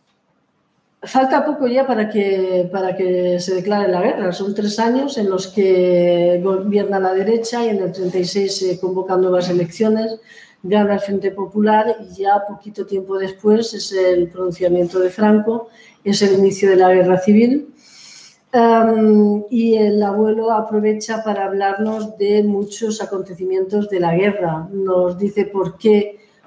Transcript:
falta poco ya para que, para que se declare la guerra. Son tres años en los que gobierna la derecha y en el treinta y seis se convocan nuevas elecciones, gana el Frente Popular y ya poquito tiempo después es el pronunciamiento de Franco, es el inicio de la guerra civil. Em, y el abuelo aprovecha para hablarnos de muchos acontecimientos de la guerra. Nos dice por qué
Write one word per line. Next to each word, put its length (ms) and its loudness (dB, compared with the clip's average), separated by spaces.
falta 420 0
poco 220 -2
ya 200 2
para 220 -2
que, 640 0
para 240 -4
que 440 0
se 140 -4
declare 360 -2
la 120 0
guerra. 300 -2
Son 220 -6
tres 240 -4
años 400 0
en 120 0
los 180 -4
que 960 2
gobierna 580 0
la 140 0
derecha 500 -2
y 60 -2
en 120 -2
el 100 -4
treinta 260 -4
y 60 0
seis 340 -2
se 220 -2
convocan 420 -2
nuevas 280 0
elecciones, 680 -2
gana 320 0
el 60 -2
Frente 300 -4
Popular 720 0
y 220 -18
ya 240 2
poquito 400 -12
tiempo 320 -6
después 560 0
es 180 -10
el 360 2
pronunciamiento 680 -2
de 120 2
Franco, 580 0
es 200 0
el 160 4
inicio 320 2
de 60 4
la 160 6
guerra 260 4
civil. 520 2
Em, 960 4
y 260 2
el 260 2
abuelo 500 0
aprovecha 720 -2
para 220 -2
hablarnos 720 -4
de 260 2
muchos 580 -4
acontecimientos 880 -4
de 100 -2
la 140 0
guerra. 580 -2
Nos 460 0
dice 280 -2
por 300 -4
qué 420 2